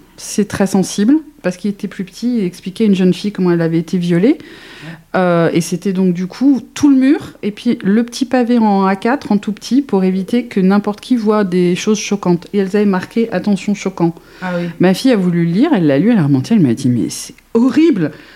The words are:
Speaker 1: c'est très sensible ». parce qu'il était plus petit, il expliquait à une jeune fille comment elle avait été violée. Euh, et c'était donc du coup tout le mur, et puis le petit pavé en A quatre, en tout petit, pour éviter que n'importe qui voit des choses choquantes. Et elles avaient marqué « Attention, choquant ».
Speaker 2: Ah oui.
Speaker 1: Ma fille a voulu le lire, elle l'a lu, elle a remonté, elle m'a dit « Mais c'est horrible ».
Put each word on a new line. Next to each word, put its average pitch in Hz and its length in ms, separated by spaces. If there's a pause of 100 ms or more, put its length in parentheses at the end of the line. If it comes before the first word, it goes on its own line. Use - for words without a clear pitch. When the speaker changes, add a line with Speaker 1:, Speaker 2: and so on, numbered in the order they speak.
(160)
Speaker 1:
c'est - 320
très - 180
sensible ». 202 500 (300)
parce 180 120
qu'il 208 120
était 202 160
plus - 160
petit, 240 360
il 202 60
expliquait 180 380
à 220 60
une 196 80
jeune 180 180
fille 208 160
comment 180 220
elle 170 80
avait 165 180
été 170 200
violée. 175 380 (800)
Euh, 175 380
et 175 80
c'était 185 320
donc 185 200
du 180 140
coup 254 340 (140)
tout 294 160
le 269 60
mur, 269 380 (100)
et 208 80
puis 233 320
le 208 180
petit 240 220
pavé 247 340
en 202 260
A 196 120
quatre, 233 340
en 302 80
tout - 140
petit, 240 280
pour 202 220
éviter 190 440
que - 120
n'importe 202 420
qui - 140
voit 214 300
des 180 320
choses 208 240
choquantes. 180 520
Et 202 60
elles 190 180
avaient 208 80
marqué « 208 480
Attention, 196 440
choquant ». 170 360 (300)
Speaker 2:
Ah 185 160
oui. 175 60 (160)
Speaker 1:
Ma 180 120
fille 254 200
a 226 40
voulu 175 280
le 170 80
lire, 262 200
elle 180 140
l'a 135 140
lu, 208 100
elle 233 80
a 156 60
remonté, 139 300
elle 214 60
m'a 123 140
dit « 123 160
Mais 110 200
c'est - 240 (200)
horrible ». 233 560 (260)